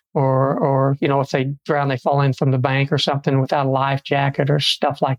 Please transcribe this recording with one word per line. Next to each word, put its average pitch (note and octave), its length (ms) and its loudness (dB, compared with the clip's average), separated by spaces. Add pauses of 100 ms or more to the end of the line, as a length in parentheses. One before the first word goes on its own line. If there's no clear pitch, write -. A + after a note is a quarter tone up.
(140)
or, C3+ 420 2
or, C#3 440 2
you D#3 80 0
know, C#3 120 2
if C3+ 100 -4
they C3+ 220 -2 (120)
drown, C#3+ 240 0
they C3 80 -2
fall C#3+ 240 0
in C#3 140 2
from C#3 180 0
the C3 60 0
bank C3+ 340 0
or D3 60 0
something C#3+ 420 0
without C#3 260 0
a C3+ 40 0
life C3+ 340 -2
jacket C#3 440 0
or D3 120 0
stuff - 420 -2
like C3 160 0